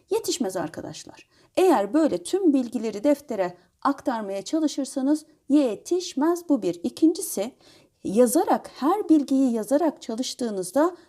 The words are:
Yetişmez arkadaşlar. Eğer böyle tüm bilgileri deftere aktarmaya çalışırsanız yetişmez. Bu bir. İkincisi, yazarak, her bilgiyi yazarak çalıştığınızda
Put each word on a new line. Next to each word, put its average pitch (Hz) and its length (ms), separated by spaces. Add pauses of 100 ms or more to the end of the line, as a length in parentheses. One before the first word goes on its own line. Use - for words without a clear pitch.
(100)
Yetişmez 359 460
arkadaşlar. - 720 (280)
Eğer 247 380
böyle 302 280
tüm 359 300
bilgileri 226 520
deftere 220 520 (260)
aktarmaya 220 600
çalışırsanız 294 840 (240)
yetişmez. 302 1000
Bu 277 140
bir. 175 200
İkincisi, 311 720 (520)
yazarak, 247 720
her 370 340
bilgiyi 269 440
yazarak 262 500
çalıştığınızda 240 920 (120)